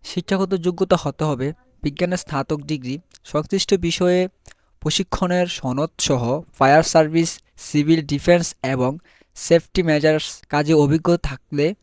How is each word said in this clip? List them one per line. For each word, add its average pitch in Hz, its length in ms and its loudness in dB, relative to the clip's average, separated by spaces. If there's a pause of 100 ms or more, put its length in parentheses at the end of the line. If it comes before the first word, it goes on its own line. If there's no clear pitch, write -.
শিক্ষাগত 190 480 -4 (140)
যোগ্যতা 180 380 0
হতে 143 260 -6
হবে 131 180 -4 (360)
বিজ্ঞানের 175 400 -4
স্নাতক 147 360 -4 (100)
ডিগ্রি, 131 240 -6 (360)
সংশ্লিষ্ট 160 400 -4 (160)
বিষয়ে 180 340 2 (640)
প্রশিক্ষণের 180 640 -2 (120)
সনদ 135 320 -4 (160)
সহ 127 160 0 (360)
ফায়ার 147 340 6
সার্ভিস, 165 380 4 (380)
সিভিল 151 320 2 (120)
ডিফেন্স 170 340 2 (280)
এবং 127 160 0 (460)
সেফটি - 520 2
মেজার্স 156 380 2 (260)
কাজে 147 220 2 (100)
অভিজ্ঞ 156 240 0 (200)
থাকলে 143 380 -4 (160)